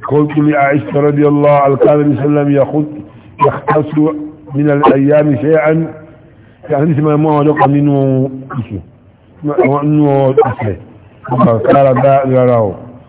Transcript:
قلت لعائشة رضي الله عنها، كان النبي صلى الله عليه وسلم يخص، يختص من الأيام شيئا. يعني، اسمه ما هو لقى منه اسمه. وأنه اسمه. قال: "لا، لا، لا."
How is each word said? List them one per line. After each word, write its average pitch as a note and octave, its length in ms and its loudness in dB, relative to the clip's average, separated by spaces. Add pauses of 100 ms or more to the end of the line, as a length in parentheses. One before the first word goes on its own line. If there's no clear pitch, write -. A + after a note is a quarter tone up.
قلت D3 300 -2
لعائشة D3 600 0
رضي D3 280 0
الله D3 240 2
عنها، C#3 240 2
كان D3 260 2
النبي D3 140 0
صلى C#3 100 -4
الله D3 140 0
عليه C#3+ 220 0
وسلم - 0 -
يخص، D3 280 -2 (580)
يختص D3+ 500 -2 (580)
من D3 140 0
الأيام C#3+ 680 2
شيئا. D#3 580 0 (760)
يعني، D3+ 220 0
اسمه D3+ 240 0
ما D3+ 160 0
هو D3 100 0
لقى D3+ 280 0
منه C#3 600 0 (220)
اسمه. G#2+ 280 -8 (880)
وأنه C#3+ 680 2 (100)
اسمه. G#2 300 -6 (1000)
قال: C#3 280 4
"لا، C3+ 220 2
لا، B2+ 200 2
لا." A#2 260 0 (380)